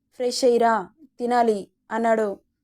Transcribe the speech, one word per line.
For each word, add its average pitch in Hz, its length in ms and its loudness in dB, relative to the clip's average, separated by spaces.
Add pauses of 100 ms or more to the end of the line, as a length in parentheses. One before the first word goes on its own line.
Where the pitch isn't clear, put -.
(140)
"ఫ్రెష్ 247 320 -4
అయ్యిరా, 233 420 2 (320)
తినాలి" 233 480 0 (240)
అన్నాడు. 220 460 -2 (260)